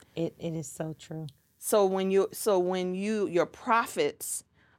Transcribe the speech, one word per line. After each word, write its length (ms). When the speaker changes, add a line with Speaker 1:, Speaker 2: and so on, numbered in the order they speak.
Speaker 1:
It, 240
it 160
is 140
so 280
true. 300
Speaker 2:
So 280
when 240
you, 200
so 280
when 360
you, 320
your 200
profits 1000